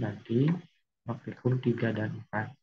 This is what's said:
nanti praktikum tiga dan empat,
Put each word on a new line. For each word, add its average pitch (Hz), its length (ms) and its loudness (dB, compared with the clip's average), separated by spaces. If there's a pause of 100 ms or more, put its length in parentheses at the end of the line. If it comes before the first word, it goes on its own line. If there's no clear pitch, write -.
nanti 113 480 2 (560)
praktikum 123 560 -2
tiga 117 320 2
dan 107 260 -4
empat, 110 320 -6 (100)